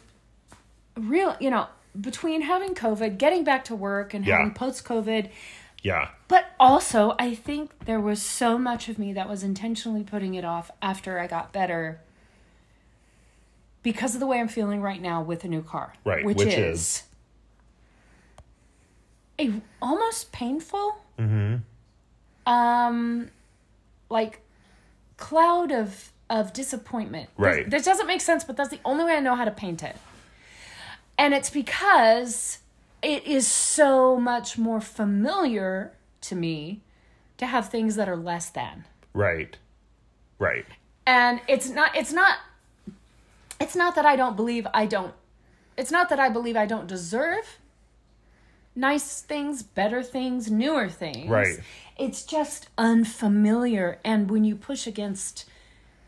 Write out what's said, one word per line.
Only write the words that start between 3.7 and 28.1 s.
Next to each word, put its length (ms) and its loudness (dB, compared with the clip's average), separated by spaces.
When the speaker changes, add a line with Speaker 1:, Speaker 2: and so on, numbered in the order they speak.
Speaker 1:
work 380 -4
and 140 -6
Speaker 2:
Yeah. 100 4
Speaker 1:
having 160 2
post-covid. 800 -4
Speaker 2:
Yeah. 280 -2
Speaker 1:
But 160 8
also, 580 6
I 160 0
think 520 -8
there 120 -2
was 240 -2
so 340 0
much 320 -4
of 120 -8
me 140 -6
that 140 -6
was 140 -8
intentionally 600 -4
putting 300 -6
it 100 -6
off 260 -6
after 380 -6
I 80 -4
got 260 -8
better 480 -4
because 320 -2
of 60 -6
the 80 -2
way 100 0
I'm 80 0
feeling 340 -4
right 220 -6
now 200 -4
with 200 -6
a 60 -8
new 120 -4
car. 320 -8
Speaker 2:
Right, 200 0
Speaker 1:
Which 140 0
Speaker 2:
which 160 4
Speaker 1:
is 0 -
Speaker 2:
is? 480 -2
Speaker 1:
a 220 -2
almost 520 -2
painful, 640 -4
Speaker 2:
Mm-hmm. 380 0
Speaker 1:
um, 800 2
like, 320 -2
cloud 560 4
of, 400 -4
of 220 0
disappointment. 840 -8
Speaker 2:
Right. 280 4
Speaker 1:
This, 60 -8
this 140 0
doesn't 220 2
make 140 0